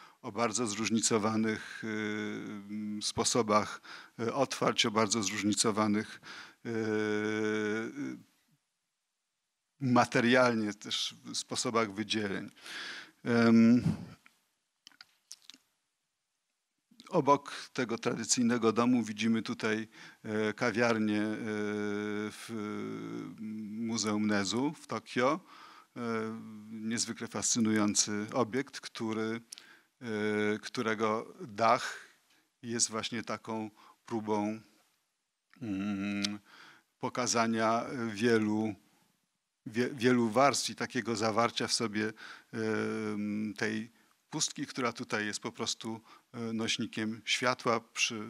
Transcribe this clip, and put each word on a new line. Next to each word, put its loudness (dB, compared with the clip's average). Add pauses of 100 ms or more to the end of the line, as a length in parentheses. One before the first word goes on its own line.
(220)
o -10
bardzo 0
zróżnicowanych, 0
y, -8
mm, -6
sposobach, 2 (400)
y, -2
otwarć, 2
o 2
bardzo 2
zróżnicowanych, 2 (460)
y, -2 (1600)
materialnie 4
też -6 (200)
sposobach -2
wydzieleń. -2 (760)
Em, 8 (3250)
obok 2
tego 0
tradycyjnego 2
domu 4
widzimy 0
tutaj, -2 (340)
e, 0
kawiarnię, 2
e, -2 (960)
w -14 (1200)
Muzeum 0
Nezu 0
w -20
Tokio. 0 (560)
E, -12 (680)
niezwykle -4
fascynujący 2
obiekt, -2
który, -4 (600)
e, 0
którego -2
dach 2 (540)
jest -2
właśnie -4
taką -8 (360)
próbą, -2 (1040)
mm, -2 (640)
pokazania 2 (260)
wielu, 2 (920)
wie-, 0
wielu 4
warstw 4
i -10
takiego -4
zawarcia 2
w -4
sobie, -2 (400)
em, -4
tej -4 (400)
pustki, -4
która -4
tutaj -4
jest -6
po -8
prostu, -6 (320)
e, -14 (140)
nośnikiem -4
światła 0
przy -4